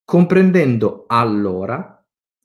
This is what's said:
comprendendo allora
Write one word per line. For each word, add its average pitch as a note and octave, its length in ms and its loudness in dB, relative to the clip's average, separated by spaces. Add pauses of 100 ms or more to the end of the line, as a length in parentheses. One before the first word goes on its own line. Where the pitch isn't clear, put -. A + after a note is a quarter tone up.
comprendendo F3 1040 2
allora G#2+ 880 -4 (500)